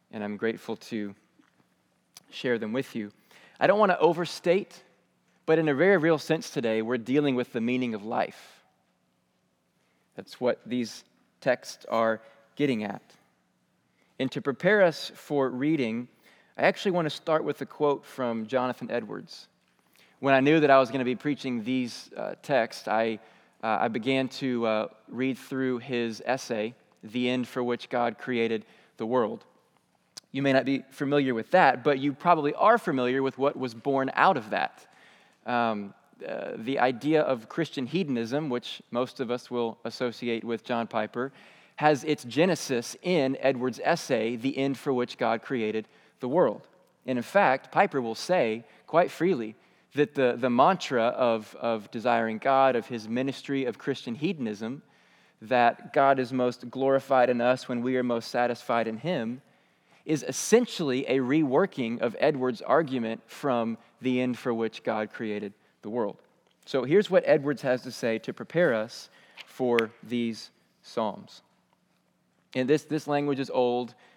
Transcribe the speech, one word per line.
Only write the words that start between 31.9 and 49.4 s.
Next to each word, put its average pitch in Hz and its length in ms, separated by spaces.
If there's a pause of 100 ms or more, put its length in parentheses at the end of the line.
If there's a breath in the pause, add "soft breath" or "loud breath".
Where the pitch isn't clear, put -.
you 143 120
probably 151 440
are 220 220
familiar 131 460
with 135 140
what 139 180
was 127 180
born 135 420
out 180 200
of 107 140
that. 90 360 (600 soft breath)
Um, 113 480 (340)
uh, - 280
the 117 240
idea 131 420
of 117 260
Christian 147 400
hedonism, 139 600
which - 320 (100)
most 127 300
of 117 100
us 123 180
will 117 360
associate 117 580
with 113 220
John 117 220
Piper, 120 440 (460 loud breath)
has 151 260
its 151 220
genesis 127 760
in 139 380
Edwards' 127 440
essay, 123 520
The 131 220
End 139 200
for 139 160
Which 123 240
God 117 240
Created 110 460 (320 soft breath)
the 127 80
World. 147 400 (380)
And 127 120
in 117 60
fact, 151 480
Piper 151 300
will 113 140
say 120 500 (200 soft breath)
quite 170 240
freely 131 460 (400 soft breath)